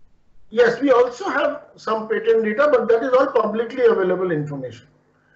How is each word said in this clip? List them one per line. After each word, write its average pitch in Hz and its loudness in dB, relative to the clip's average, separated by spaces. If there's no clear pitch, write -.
Yes, 226 2
we 277 2
also 247 2
have 285 -4
some 220 -6
patent 226 0
data, 269 0
but 226 2
that 226 2
is 254 -4
all 269 4
publicly 226 -2
available 185 0
information. 139 -8